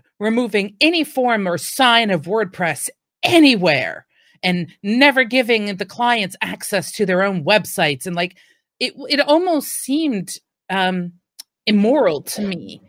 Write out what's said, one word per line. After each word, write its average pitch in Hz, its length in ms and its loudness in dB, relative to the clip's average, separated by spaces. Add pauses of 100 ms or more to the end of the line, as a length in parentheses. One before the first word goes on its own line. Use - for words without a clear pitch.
(180)
removing 214 640 0
any 320 240 2
form 240 420 0
or 175 120 -2
sign 233 520 2
of 170 120 0
WordPress 180 680 -4 (340)
anywhere 180 840 4 (360)
and 180 260 -2 (140)
never 254 420 2
giving 220 520 0
the 190 100 -6
clients 233 560 -2
access 196 500 -6
to 208 140 -2
their 185 160 2
own 196 220 -2
websites. 165 640 0
And, 180 80 -6
like, 175 220 -6 (420)
it, 254 140 -4 (160)
it 285 120 2
almost 311 480 2
seemed, 262 680 -4 (320)
um, 185 420 -2 (540)
immoral 208 560 2
to - 200 -8
me, 170 460 -8